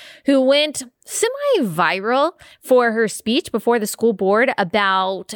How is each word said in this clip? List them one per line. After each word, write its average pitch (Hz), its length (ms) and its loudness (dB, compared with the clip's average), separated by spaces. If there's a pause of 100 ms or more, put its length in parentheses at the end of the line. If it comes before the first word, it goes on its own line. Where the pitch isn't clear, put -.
(260)
who 269 140 4
went 285 420 2 (240)
semi-viral 269 1300 -2 (280)
for 240 320 2
her 220 160 0
speech - 420 -4
before 233 300 0
the 208 60 -4
school 233 260 0
board 208 440 0
about 190 800 -2